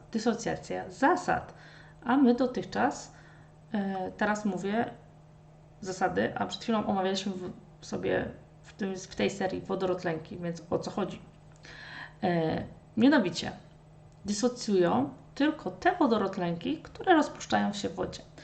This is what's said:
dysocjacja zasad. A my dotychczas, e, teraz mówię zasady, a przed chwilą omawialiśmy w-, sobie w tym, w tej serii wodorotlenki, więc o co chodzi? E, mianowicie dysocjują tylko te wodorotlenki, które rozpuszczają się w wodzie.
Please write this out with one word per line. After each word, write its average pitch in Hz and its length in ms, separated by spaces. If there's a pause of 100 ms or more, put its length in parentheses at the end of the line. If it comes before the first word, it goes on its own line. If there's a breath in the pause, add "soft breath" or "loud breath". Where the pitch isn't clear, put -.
(120)
dysocjacja 185 800
zasad. - 640 (520 loud breath)
A 247 120
my 247 180
dotychczas, 240 760 (600 loud breath)
e, 196 380
teraz 208 340
mówię 196 480 (880)
zasady, 185 560
a 196 80
przed - 180
chwilą 220 220
omawialiśmy 196 460
w-, 180 540
sobie 185 440 (340)
w - 100
tym, 190 220
w - 200
tej 202 140
serii 185 320
wodorotlenki, 180 760
więc 170 320
o 170 100
co - 120
chodzi? - 300 (1000 loud breath)
E, 170 400 (340)
mianowicie 233 540 (760)
dysocjują 208 840 (260)
tylko 285 360
te 370 240
wodorotlenki, 208 840
które - 360
rozpuszczają 208 600
się - 160
w - 60
wodzie. - 260 (220 loud breath)